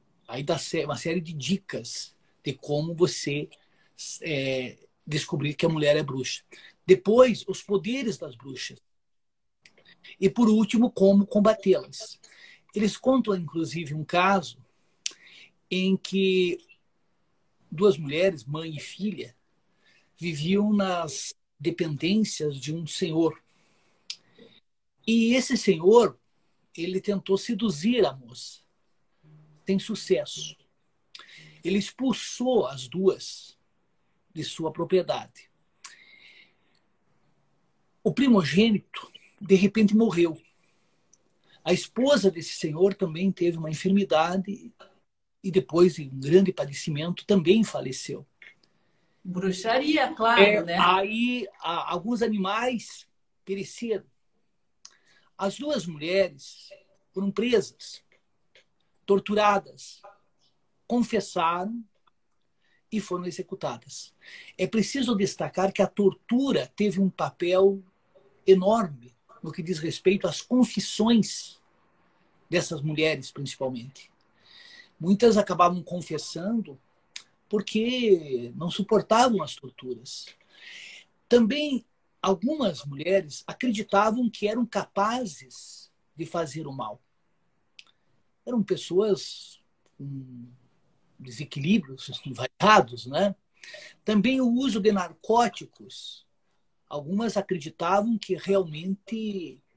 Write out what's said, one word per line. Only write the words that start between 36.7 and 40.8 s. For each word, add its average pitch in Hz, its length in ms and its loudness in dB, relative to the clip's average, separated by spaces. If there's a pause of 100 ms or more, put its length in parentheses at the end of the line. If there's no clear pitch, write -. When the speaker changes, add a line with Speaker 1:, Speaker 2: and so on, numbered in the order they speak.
Speaker 1:
O - 80 2
primogênito, 208 960 2 (300)
de 190 140 2
repente, 202 420 4
morreu. 170 440 2 (1200)